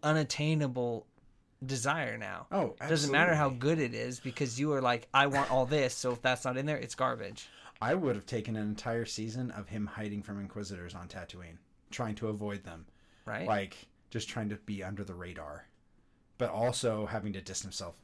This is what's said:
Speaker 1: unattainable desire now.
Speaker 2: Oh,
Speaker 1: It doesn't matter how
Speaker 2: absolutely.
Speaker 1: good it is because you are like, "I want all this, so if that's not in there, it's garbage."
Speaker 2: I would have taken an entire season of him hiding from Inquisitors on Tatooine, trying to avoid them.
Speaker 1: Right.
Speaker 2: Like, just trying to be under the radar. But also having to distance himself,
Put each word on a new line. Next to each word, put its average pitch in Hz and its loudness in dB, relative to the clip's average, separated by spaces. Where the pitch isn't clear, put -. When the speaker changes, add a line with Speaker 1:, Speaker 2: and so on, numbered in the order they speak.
Speaker 1:
unattainable 147 2
desire 131 0
now. 98 -8
Speaker 2:
Oh, 175 2
Speaker 1:
It 139 -4
doesn't 147 4
matter 165 8
how 151 6
Speaker 2:
absolutely. 127 0
Speaker 1:
good 165 4
it 120 0
is 123 -4
because 123 -2
you 147 2
are 135 2
like, 123 2
"I 139 10
want 139 2
all 131 6
this, 135 2
so 127 0
if 120 -4
that's 127 2
not 127 0
in 139 -2
there, 151 0
it's - -8
garbage." 117 -2
Speaker 2:
I 123 4
would 143 2
have 98 -6
taken 110 -2
an 107 0
entire 113 -2
season 113 -4
of 101 -10
him 104 -2
hiding 104 -6
from 101 -8
Inquisitors 92 -8
on 90 -10
Tatooine, 87 -12
trying 110 -4
to 113 -4
avoid 104 -4
them. 82 -14
Speaker 1:
Right. 107 -4
Speaker 2:
Like, 101 -2
just 113 -4
trying 107 -4
to 104 -6
be 98 -6
under 98 -6
the 92 -10
radar. 82 -10
But 117 2
also 110 2
having 107 -2
to 95 -6
distance 95 -6
himself, 90 -8